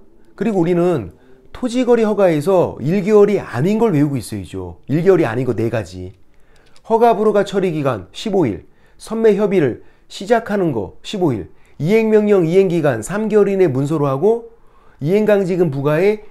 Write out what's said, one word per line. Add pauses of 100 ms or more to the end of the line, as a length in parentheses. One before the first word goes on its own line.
(340)
그리고
우리는 (400)
토지거래
허가에서
일
개월이
아닌
걸
외우고
있어야죠.
일
개월이
아닌
거
네
가지. (720)
허가
불허가
처리
기간
십오
일, (320)
선매
협의를 (240)
시작하는
거
십오
일, (280)
이행명령
이행기간
삼
개월
이내
문서로
하고 (500)
이행강제금
부과에